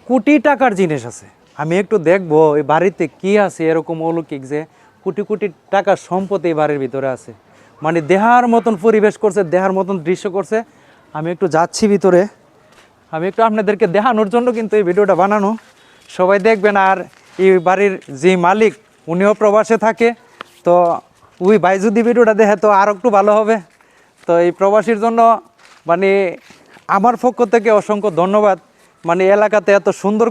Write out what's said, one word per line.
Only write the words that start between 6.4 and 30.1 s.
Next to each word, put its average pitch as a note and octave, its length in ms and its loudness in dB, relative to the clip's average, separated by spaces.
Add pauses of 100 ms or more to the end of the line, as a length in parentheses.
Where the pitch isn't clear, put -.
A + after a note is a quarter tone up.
এই D#3+ 100 -2
বাড়ির D3+ 240 -2
ভিতরে C3+ 320 -6
আছে। A#2 160 -18 (500)
মানে E3 180 -2 (120)
দেহার A#3 420 2
মতন A#3 200 0 (120)
পরিবেশ G#3+ 380 2
করছে, G#3 180 0 (120)
দেহার F#3+ 240 0
মতন F#3+ 180 -4 (120)
দৃশ্য F3+ 180 -4 (100)
করছে। G3+ 220 -4 (600)
আমি D#3 160 -6
একটু F#3 120 -4 (100)
যাচ্ছি E3+ 280 -2 (100)
ভিতরে, F3+ 280 2 (920)
আমি D#3+ 180 -6
একটু A3+ 180 -4
আপনাদেরকে G#3+ 360 -2 (100)
দেখানোর G#3+ 380 0
জন্য A#3+ 140 0 (100)
কিন্তু A3 220 -6
এই G#3 100 0
ভিডিওটা F#3+ 320 2
বানানো। G3+ 300 0 (680)
সবাই F#3 200 2 (100)
দেখবেন। G#3 280 0 (140)
আর F#3+ 80 0 (460)
এই F#3+ 60 4 (180)
বাড়ির F#3+ 260 2 (280)
যে F3+ 100 4 (140)
মালিক G3+ 280 2 (380)
উনিও F#3+ 200 0 (100)
প্রবাসে G#3+ 440 2
থাকে, A3+ 220 0 (580)
তো F3 80 4 (760)
ওই G#3+ 160 4
ভাই F#3+ 120 2 (100)
যদি A3+ 220 0
ভিডিওটা A#3 340 2
দেখে G#3 220 4
তো G#3+ 40 2 (140)
আর G3+ 140 2
একটু G#3+ 140 -4 (100)
ভালো G#3 200 2
হবে। A3 180 0 (680)
তো E3+ 80 2 (100)
এই F3 140 0
প্রবাসীর G3+ 440 0
জন্য A#3 160 0 (680)
মানে F#3 200 0 (880)
আমার A3+ 260 2
পক্ষ B3 160 -2 (140)
থেকে A3+ 160 0 (100)
অসংখ্য G#3 300 -4 (120)
ধন্যবাদ। G3 360 0 (500)
মানে F3 160 0 (120)
এলাকাতে G#3 420 0
এত G3 100 -4 (140)
সুন্দর G#3+ 300 0